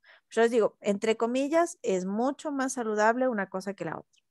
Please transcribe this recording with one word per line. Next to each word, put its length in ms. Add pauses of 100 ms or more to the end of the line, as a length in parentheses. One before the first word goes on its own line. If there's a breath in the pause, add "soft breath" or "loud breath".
(300 soft breath)
Yo 120
les 100
digo, 280
entre 360
comillas, 640
es 220
mucho 480
más 220
saludable 540
una 200
cosa 260
que 100
la 140
otra. 320